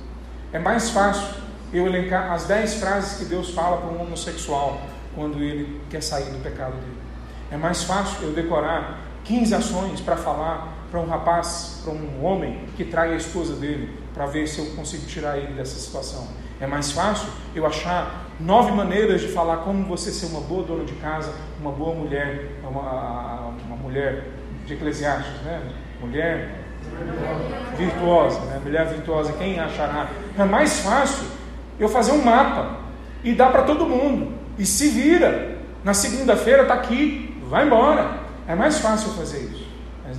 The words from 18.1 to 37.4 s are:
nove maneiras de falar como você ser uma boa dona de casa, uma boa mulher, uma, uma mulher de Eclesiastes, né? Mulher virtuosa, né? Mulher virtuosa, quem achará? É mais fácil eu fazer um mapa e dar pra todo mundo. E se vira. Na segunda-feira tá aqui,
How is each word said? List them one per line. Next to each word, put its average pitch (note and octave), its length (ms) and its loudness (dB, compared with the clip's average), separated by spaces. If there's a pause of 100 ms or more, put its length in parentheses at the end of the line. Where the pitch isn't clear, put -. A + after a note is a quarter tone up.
nove G3+ 340 6
maneiras G3 480 4
de - 80 -2
falar E3 300 2
como G3 260 0
você F3 260 -4
ser E3 160 -4
uma D#3+ 140 -4
boa E3+ 220 -2
dona E3 220 -4
de - 100 -6
casa, D3+ 380 -6 (280)
uma D3 120 -4
boa D#3+ 220 -2
mulher, C#3+ 680 -4
uma, B2 880 -6 (140)
uma B2 100 -10
mulher C3 520 -4 (360)
de D3 100 -10
Eclesiastes, C#3+ 680 -4
né? D#3 180 -6 (400)
Mulher C3+ 540 -2 (1200)
virtuosa, F3 640 4
né? C3+ 220 -4
Mulher D#3 240 2
virtuosa, D#3 460 -2
quem F#3 260 -2
achará? D3+ 500 -2 (300)
É G3+ 60 6
mais B3 360 4
fácil B3 440 2 (540)
eu G#3+ 100 4
fazer A#3+ 240 4
um D4 120 6
mapa - 540 6 (440)
e A#3+ 120 2
dar B3+ 160 10
pra C4 120 8
todo D#4 220 4
mundo. B3+ 480 2 (240)
E G3+ 80 0
se D4 240 4
vira. C#4+ 680 6 (240)
Na G3+ 100 4
segunda-feira B3 720 6
tá B3 100 4
aqui, - 600 0 (120)